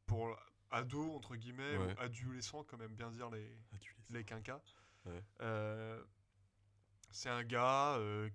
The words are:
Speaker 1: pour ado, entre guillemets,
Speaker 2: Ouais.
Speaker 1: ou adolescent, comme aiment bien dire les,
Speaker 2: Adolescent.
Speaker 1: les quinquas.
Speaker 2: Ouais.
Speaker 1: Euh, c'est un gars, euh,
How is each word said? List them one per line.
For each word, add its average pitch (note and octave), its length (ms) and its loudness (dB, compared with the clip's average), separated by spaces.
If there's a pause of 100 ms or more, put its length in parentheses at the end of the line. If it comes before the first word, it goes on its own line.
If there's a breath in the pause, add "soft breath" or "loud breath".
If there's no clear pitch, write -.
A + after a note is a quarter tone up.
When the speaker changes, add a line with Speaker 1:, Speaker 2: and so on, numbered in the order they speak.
Speaker 1:
pour A2 300 4 (360)
ado, C3+ 440 0
entre B2+ 200 -8
guillemets, B2+ 420 -2
Speaker 2:
Ouais. F#2+ 160 4
Speaker 1:
ou G2 60 -6
adolescent, B2+ 640 -4
comme A#2+ 180 -10
aiment A2 140 -8
bien A#2 160 -6
dire A#2+ 180 -6
les, A2 160 -6 (280)
Speaker 2:
Adolescent. - 220 -14 (140)
Speaker 1:
les A#2 140 -4
quinquas. A2+ 380 -6 (440 loud breath)
Speaker 2:
Ouais. F2+ 180 -6 (180)
Speaker 1:
Euh, A2 600 -2 (1080)
c'est - 200 -6
un A#2+ 140 2
gars, C3 540 6
euh, G#2+ 380 2